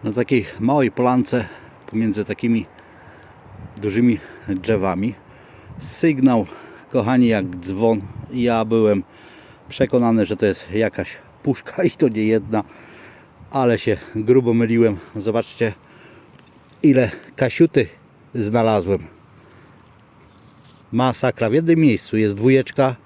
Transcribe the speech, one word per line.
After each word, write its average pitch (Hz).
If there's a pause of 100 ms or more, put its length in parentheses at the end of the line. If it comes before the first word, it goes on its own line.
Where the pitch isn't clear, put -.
Na 113
takiej 120 (160)
małej 131
polance 123 (380)
pomiędzy 107
takimi 113 (1080)
dużymi 107 (300)
drzewami. 95 (680)
Sygnał, 131 (440)
kochani, 123
jak 107 (160)
dzwon. 101 (300)
Ja 117
byłem 107 (680)
przekonany, 117
że 101
to 107
jest -
jakaś 101 (240)
puszka -
<laughs> 175
i -
to -
nie 107
jedna, 110 (880)
ale 123
się 107 (180)
grubo 120
myliłem. 117 (180)
Zobaczcie, 110 (1120)
ile 127 (260)
kasiuty 131 (480)
znalazłem. 104 (1900)
Masakra. 120
W 110
jednym 165
miejscu 131
jest 107
dwójeczka 131